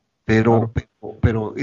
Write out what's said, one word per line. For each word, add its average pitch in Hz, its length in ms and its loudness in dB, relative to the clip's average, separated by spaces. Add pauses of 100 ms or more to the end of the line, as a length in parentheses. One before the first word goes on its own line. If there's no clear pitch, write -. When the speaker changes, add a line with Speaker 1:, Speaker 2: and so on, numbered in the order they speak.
(260)
Speaker 1:
Pero, 113 460 2
Speaker 2:
Claro. - 20 -
Speaker 1:
pero, - 480 -12
pero 110 420 0